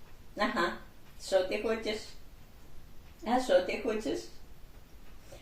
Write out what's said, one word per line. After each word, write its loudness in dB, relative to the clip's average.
Ага. 4
Що 6
ти 2
хочеш? 2
А 6
що 8
ти 0
хочеш? 2